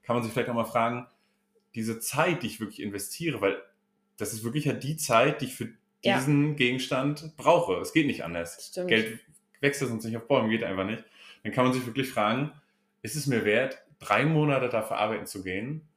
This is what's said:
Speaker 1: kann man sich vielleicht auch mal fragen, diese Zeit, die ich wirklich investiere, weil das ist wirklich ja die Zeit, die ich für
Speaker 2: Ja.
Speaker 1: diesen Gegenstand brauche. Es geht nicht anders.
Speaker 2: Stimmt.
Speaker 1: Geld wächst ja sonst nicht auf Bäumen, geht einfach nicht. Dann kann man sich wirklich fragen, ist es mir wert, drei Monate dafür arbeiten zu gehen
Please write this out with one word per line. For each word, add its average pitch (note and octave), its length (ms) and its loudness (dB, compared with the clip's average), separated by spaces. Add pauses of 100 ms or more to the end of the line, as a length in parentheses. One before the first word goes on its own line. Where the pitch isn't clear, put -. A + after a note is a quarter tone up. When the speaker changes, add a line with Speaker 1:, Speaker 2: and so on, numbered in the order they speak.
Speaker 1:
kann A#2 140 -2
man A#2+ 60 0
sich A2 100 -6
vielleicht A#2+ 180 -2
auch A#2 40 -2
mal A2+ 100 0
fragen, A#2+ 420 0 (680)
diese A2+ 260 -4
Zeit, D#3+ 420 0
die A#2 60 -4
ich - 120 -8
wirklich - 220 -8
investiere, G#2+ 580 -6
weil G2 220 2 (540)
das G#2+ 160 -6
ist A2 120 -8
wirklich C#3+ 200 -2
ja C#3 80 2
die B2+ 240 -6
Zeit, C3 440 4
die C3 60 -4
ich - 80 -10
für - 140 -6 (340)
Speaker 2:
Ja. - 140 2
Speaker 1:
diesen C#3+ 400 4
Gegenstand C3+ 800 -2
brauche. D#3 400 4
Es F2+ 160 -6
geht D#3 140 4
nicht A2+ 180 -4
anders. E2+ 460 -8
Speaker 2:
Stimmt. F3+ 180 -6
Speaker 1:
Geld A2 320 2 (400)
wächst C#3+ 220 2
ja B2+ 40 -2
sonst A2+ 180 -4
nicht A2+ 120 -4
auf A2+ 100 -8
Bäumen, A2+ 240 4
geht A2+ 140 0
einfach F#2+ 200 -2
nicht. A2 200 -6 (400)
Dann G#2+ 80 -4
kann B2+ 120 2
man B2+ 80 4
sich B2 140 -2
wirklich B2+ 240 -4
fragen, A#2 420 0 (500)
ist A2+ 140 -6
es C#3 100 -4
mir A2+ 180 2
wert, A#2 340 2 (200)
drei G#2+ 260 2
Monate D3 440 2
dafür A2+ 300 -2
arbeiten G#2+ 280 -2
zu F#2+ 160 -10
gehen A2 540 -6